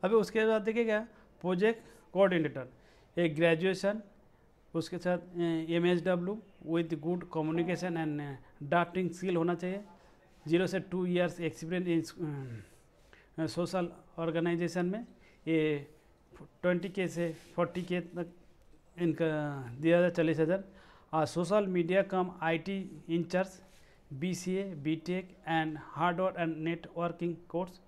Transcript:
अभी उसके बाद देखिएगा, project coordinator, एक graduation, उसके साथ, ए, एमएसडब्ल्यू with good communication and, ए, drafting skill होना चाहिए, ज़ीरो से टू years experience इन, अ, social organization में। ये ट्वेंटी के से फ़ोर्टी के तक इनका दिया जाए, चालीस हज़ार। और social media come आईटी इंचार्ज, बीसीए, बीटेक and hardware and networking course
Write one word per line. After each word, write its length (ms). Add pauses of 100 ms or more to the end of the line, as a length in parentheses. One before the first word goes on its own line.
अभी 120
उसके 300
बाद 160
देखिएगा, 380 (420)
project 400 (320)
coordinator, 540 (500)
एक 180
graduation, 680 (760)
उसके 220
साथ, 200 (200)
ए, 320
एमएसडब्ल्यू 720 (260)
with 220
good 300
communication 720
and, 300
ए, 160 (260)
drafting 540
skill 180
होना 200
चाहिए, 260 (640)
ज़ीरो 200
से 120
टू 260
years 360
experience 760
इन, 440 (760)
अ, 60
social 460 (260)
organization 680
में। 220 (400)
ये 400 (760)
ट्वेंटी 280
के 180
से 260 (220)
फ़ोर्टी 260
के 180
तक 280 (720)
इनका 720
दिया 320
जाए, 100
चालीस 280
हज़ार। 240 (500)
और 120
social 420
media 340
come 400
आईटी 680
इंचार्ज, 520 (520)
बीसीए, 640
बीटेक 640 (120)
and 280 (220)
hardware 460
and 220
networking 680 (200)
course 200 (120)